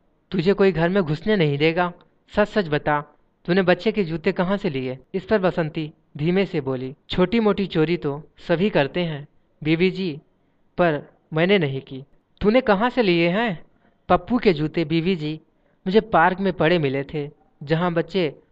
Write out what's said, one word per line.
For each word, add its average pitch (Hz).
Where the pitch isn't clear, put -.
तुझे 190
कोई 196
घर 165
में 196
घुसने 156
नहीं 151
देगा। 165
सच 208
सच 202
बता, 147
तूने 180
बच्चे 180
के 208
जूते 165
कहाँ 185
से 196
लिए?" 131
इस 190
पर 220
बसंती 160
धीमे 180
से 170
बोली, 131
"छोटी 180
मोटी 202
चोरी 165
तो 151
सभी 180
करते 147
हैं 156
बीबी 165
जी, 165
पर 160
मैंने 180
नहीं 135
की।" 131
"तूने 220
कहाँ 226
से 247
लिए 175
हैं?" 208
"पप्पू 233
के 220
जूते 151
बीबी 165
जी, 156
मुझे 190
पार्क 180
में 196
पड़े 160
मिले 139
थे, 147
जहाँ 160
बच्चे 165